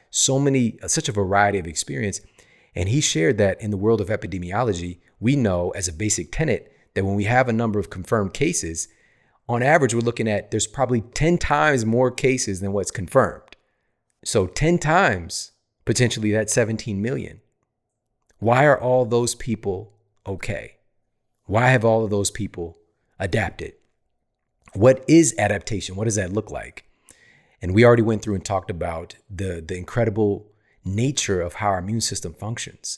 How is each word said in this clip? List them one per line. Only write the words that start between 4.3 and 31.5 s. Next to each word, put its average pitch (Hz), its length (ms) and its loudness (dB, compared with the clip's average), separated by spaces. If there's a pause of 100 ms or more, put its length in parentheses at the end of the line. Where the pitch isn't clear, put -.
we 123 160 2
know 92 360 2
as 92 160 -6
a 87 60 -8
basic 92 380 -4
tenet - 400 -2 (220)
that 95 120 -2
when 98 100 0
we 101 100 0
have 123 220 4
a 117 60 0
number 110 260 0
of 95 100 -4
confirmed 95 440 -4
cases, 139 560 -4 (600)
on 120 140 -2
average, 139 300 4
we're 117 80 0
looking 117 260 -2
at, 104 240 -2
there's 110 160 -2
probably 123 340 0
ten 165 360 0
times 147 480 2
more 123 260 2
cases 127 480 -2
than 98 140 -4
what's 98 180 -2
confirmed. - 640 0 (680)
So 98 220 2
ten 170 300 2
times 147 760 0 (320)
potentially 110 480 0
that 107 160 0
seventeen 107 520 -2
million. 127 380 -6 (1000)
Why 123 260 4
are 143 140 6
all 127 260 2
those 120 280 0
people 104 600 -6 (340)
okay? 92 480 -8 (720)
Why 117 240 2
have 123 160 4
all 113 180 4
of 104 60 -2
those 101 200 0
people 90 480 -10 (400)
adapted? 95 560 -4 (1000)
What 127 340 4
is 156 320 6
adaptation? 101 560 -2
What 101 80 -4
does 113 120 0
that 95 180 -4
look 107 180 -4
like? - 320 -14 (760)
And 87 120 -4
we 113 120 8
already 120 180 8
went 107 180 0
through 104 140 -4
and 92 100 -6
talked 95 240 -4
about 82 460 -8 (180)
the, 90 320 -8
the 90 100 -8
incredible 104 760 -2 (340)
nature 104 560 -2
of 85 140 -6